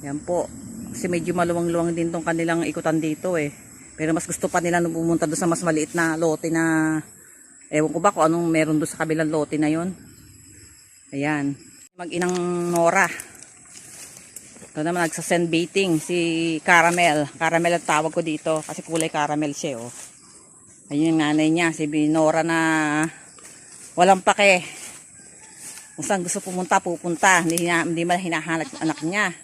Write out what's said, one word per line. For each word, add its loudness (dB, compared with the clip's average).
Ayan -6
po. 0
Kasi -6
medyo -2
maluwang-luwang 0
din 0
tong -4
kanilang 0
ikutan 0
dito -2
eh. -2
Pero -2
mas -2
gusto -4
pa 2
nila 0
nung -2
pumunta 0
doon -4
sa 0
mas -2
maliit -2
na 0
lote 0
na, 2
ewan 2
ko -
ba 2
kung 4
anong 2
meron 2
doon -2
sa -4
kabilang 0
lote -2
na 0
yon. -4
Ayan. -2
Mag-inang -4
Nora. 2
Ito -4
naman, 0
nagsa-send 0
baiting 0
si -4
Caramel. 4
Caramel 2
ang -2
tawag 0
ko 0
dito -2
kasi -12
kulay -2
caramel -2
siya, -8
oh. -10
Ayun 2
yung 4
nanay 2
niya, 2
si -4
Nora 4
na 0
walang 6
pake. 4
Kung -8
saan 0
gusto -4
pumunta, -2
pupunta. 2
Hindi, 0
hina-, 2
hindi 0
man 2
hinahanap -4
ang -12
anak -2
niya. -2